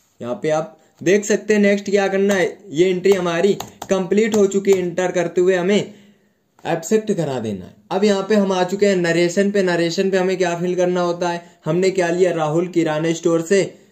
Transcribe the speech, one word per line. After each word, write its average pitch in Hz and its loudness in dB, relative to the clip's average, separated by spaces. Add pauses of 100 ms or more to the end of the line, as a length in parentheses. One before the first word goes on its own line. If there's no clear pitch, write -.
(220)
यहाँ 117 -6
पे - -4
आप 160 -4 (240)
देख 202 2
सकते 208 0
हैं 208 4
next 202 2
क्या 196 2
करना 196 0
है। 175 0 (120)
ये 170 2
entry 180 0
हमारी 180 0 (360)
complete 196 0
हो 202 4
चुकी 196 0
है, 190 4
enter 180 -2
करते 175 -2
हुए 185 2
हमें 180 0 (680)
एक्सेप्ट 208 -2
करा 147 -2
देना 104 -6
है। - -20 (160)
अब 190 0
यहाँ 196 2
पे 214 2
हम 196 2
आ 185 0
चुके 202 -2
हैं 196 2
narration 175 2
पे। 202 0
Narration 175 0
पे 185 0
हमें 185 0
क्या 175 0
fill 180 -4
करना 180 0
होता 175 -2
है, 170 -6 (240)
हमने 180 2
क्या 180 0
लिया, 175 2
राहुल 160 0
किराना 160 0
store 165 0
से 196 2 (300)